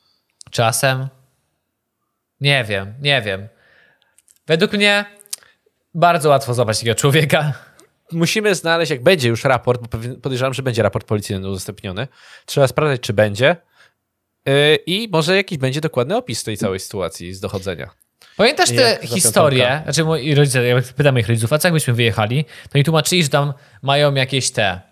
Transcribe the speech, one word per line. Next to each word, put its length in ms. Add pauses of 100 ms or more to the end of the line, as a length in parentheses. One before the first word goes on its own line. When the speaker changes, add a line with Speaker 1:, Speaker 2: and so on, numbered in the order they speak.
(520)
Speaker 1:
Czasem? 560 (1300)
Nie 220
wiem, 380
nie 200
wiem. 260 (1000)
Według 260
mnie 320 (880)
bardzo 360
łatwo 240
złapać 240
takiego 180
człowieka. 580 (580)
Speaker 2:
Musimy 440
znaleźć, 360
jak 120
będzie 260
już 140
raport, 380
bo 60
pewnie, 280
podejrzewam, 380
że 100
będzie 200
raport 240
policyjny 420
udostępniony. 580 (380)
Trzeba 220
sprawdzać, 340
czy 120
będzie. 420 (880)
Yy, 300 (100)
i 260
może 240
jakiś 220
będzie 240
dokładny 360
opis 260
tej 140
całej 220
sytuacji 540
z 60
dochodzenia. 500 (480)
Speaker 1:
Pamiętasz 340
Speaker 2:
I 40
Speaker 1:
te 60
Speaker 2:
jak 200
zapiął 140
Speaker 1:
historie? 520
Speaker 2:
Tomka. 160
Speaker 1:
Znaczy, 200
moi 320
rodzice, 320
jak 180
pytam 300
moich 120
rodziców, 260
„A 40
co, 100
jak 60
byśmy 200
wyjechali?”, 520 (240)
to 80
mi 60
tłumaczyli, 400
że 60
tam 240 (280)
mają 320
jakieś 380
te 300 (100)